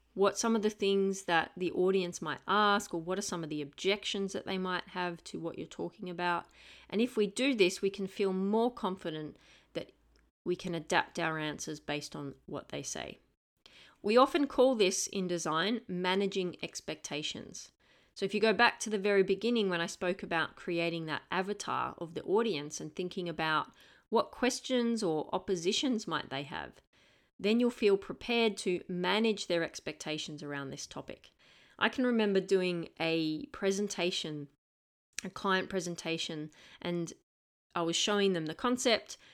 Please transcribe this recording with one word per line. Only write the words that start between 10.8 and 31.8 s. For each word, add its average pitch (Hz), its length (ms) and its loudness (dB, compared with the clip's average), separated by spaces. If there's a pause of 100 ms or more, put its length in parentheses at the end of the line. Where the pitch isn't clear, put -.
our 160 200 -2
answers 151 420 -6
based 147 340 -6
on 139 200 -10 (100)
what - 240 -10
they 143 140 -8
say. - 380 -10 (840)
We 220 160 6
often 285 280 6
call 262 280 6
this 196 320 4
in 185 220 -2
design 175 600 0
managing 185 720 0
expectations. - 1080 -10 (440)
So 190 120 -4
if 196 80 -2
you 196 60 0
go 220 120 6
back - 280 4
to 214 100 -6
the 208 80 0
very 196 240 6
beginning 196 480 2
when 170 100 0
I 170 60 0
spoke 180 360 -2
about 165 340 -2
creating 170 500 -2
that 151 240 -4
avatar 180 640 -2
of 165 160 -10
the - 120 -8
audience 170 580 0
and 156 120 -10
thinking 180 360 -4
about 156 380 0 (420)
what - 200 2
questions 240 720 0
or 156 300 0
oppositions 196 720 0
might 160 220 -4
they 135 140 -6
have, 107 400 -10 (580)
then 214 180 4
you'll 240 120 4
feel 202 260 4
prepared 226 600 0
to - 300 -2
manage 190 640 0
their 170 160 2
expectations 151 800 -8
around 139 260 -8
this 143 160 -10
topic. - 460 -14 (440)
I - 120 4